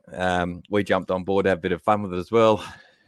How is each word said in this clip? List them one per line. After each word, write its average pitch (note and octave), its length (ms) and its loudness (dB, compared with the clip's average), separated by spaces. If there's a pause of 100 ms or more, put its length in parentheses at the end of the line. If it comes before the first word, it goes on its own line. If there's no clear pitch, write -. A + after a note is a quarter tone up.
(120)
Um, F2+ 580 -2
we G#2 140 0
jumped F#2+ 260 -2
on F#2 140 -4
board G2 200 0
to G2 60 2
have F#2 80 0
a D#2+ 40 -18
bit F#2 100 -2
of E2+ 100 -4
fun G#2 200 0
with F#2+ 100 -8
it F2+ 60 -4
as F2+ 120 -8
well. A2 340 4 (440)